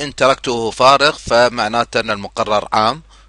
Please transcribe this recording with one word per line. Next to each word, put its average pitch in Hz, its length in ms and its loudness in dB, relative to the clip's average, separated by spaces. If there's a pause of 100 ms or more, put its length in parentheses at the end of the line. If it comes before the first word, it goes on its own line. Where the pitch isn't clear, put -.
إن 143 140 -10
تركته 123 560 0
فارغ 135 480 2
فمعناته 117 800 0
أن 110 100 -4
المقرر 104 640 -4
عام، 117 300 0 (260)